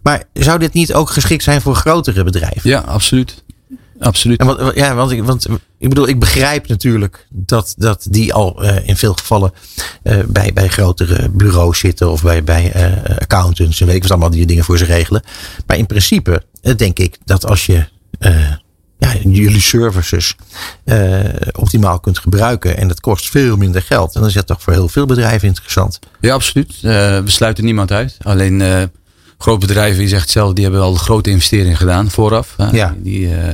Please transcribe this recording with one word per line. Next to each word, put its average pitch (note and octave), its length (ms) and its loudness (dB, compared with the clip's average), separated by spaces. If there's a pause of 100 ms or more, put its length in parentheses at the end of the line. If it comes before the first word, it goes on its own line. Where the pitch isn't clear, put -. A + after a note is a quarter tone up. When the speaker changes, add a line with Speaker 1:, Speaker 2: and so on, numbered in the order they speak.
Speaker 1:
Maar C#3+ 200 -2 (100)
zou D#3 260 2
dit D#3+ 140 -2
niet E3+ 200 0
ook D3+ 160 0
geschikt - 340 -2
zijn C#3+ 180 2
voor C3+ 140 0
grotere C#3 480 0
bedrijven? F2 460 -2
Speaker 2:
Ja, C3 100 2
absoluut. - 640 -2 (560)
Absoluut. A#2 400 0
Speaker 1:
En B2+ 60 2
wat, C3+ 160 0
wat, C3 140 -2
ja, C#3 180 0
want B2+ 180 -2
ik, A2+ 120 -4
want B2 240 -2 (300)
ik B2+ 120 -2
bedoel, C3+ 180 2
ik C3 120 0
begrijp C#3 480 0
natuurlijk A2 640 -2
dat, F#2 480 -4
dat G#2 320 -2
die G#2+ 240 0
al, G2+ 300 -2
eh, G2 240 0
in G2 100 0
veel G#2 160 0
gevallen, G2 380 -2 (520)
eh, A2 140 2 (100)
bij, G2 260 0
bij G2 140 2
grotere F2+ 640 0
bureaus F2+ 500 2
zitten F2 320 0
of D#2+ 120 -2
bij, E2+ 200 2
bij, E2 280 2
eh, F#2 460 0
accountants F2 640 0
en F#2 60 4
weet F2+ 80 4
ik F#2 60 0
wat F#2 100 0
allemaal E2+ 180 2
die E2 160 2
dingen E2+ 180 2
voor F2 140 0
ze F2+ 80 2
regelen. E2+ 380 0 (440)
Maar - 100 0
in A2+ 80 0
principe, G2+ 580 0 (180)
eh, B2+ 140 0
denk G#2 240 0
ik F2+ 260 -2
dat F#2+ 200 0
als G2 200 0
je, E2 200 2 (340)
eh, D#2 320 2 (460)
ja, B2+ 160 0 (100)
jullie G#2 380 4
services, F#2 720 0 (500)
eh, F#2+ 340 2 (320)
optimaal F#2+ 480 0
kunt F2+ 200 -2
gebruiken G2+ 580 -2
en G2 100 0
dat F2 120 -2
kost - 300 -2
veel B2+ 280 2
minder F#2 240 0
geld, F#2 340 -2
en - 40 -4
dan A2 100 2
is G2 60 -2
dat G2 120 -2
toch - 140 -4
voor F2+ 120 0
heel F2+ 160 2
veel C#3+ 160 0
bedrijven A#2 420 0
interessant. - 520 -2 (220)
Speaker 2:
Ja, - 120 2
absoluut. - 420 -2
Eh, - 60 -18 (380)
we F#2+ 60 -4
sluiten G#2+ 400 -2
niemand G#2 260 0
uit. A#2 300 -4
Alleen, F#2+ 400 2
eh, F#2 220 2 (540)
grote G#2+ 300 0
bedrijven, G2+ 340 0
je G2+ 60 0
zegt F#2+ 220 0
zelf, G#2 240 0
die G2 100 0
hebben G2 180 2
al F#2 120 2
grote G#2+ 360 0
investeringen F#2 480 2
gedaan F2+ 340 2
vooraf. A2 460 0
Eh, G2+ 140 0
Speaker 1:
Ja. G2+ 260 0
Speaker 2:
die, F#2 380 -4
eh, E2+ 180 -2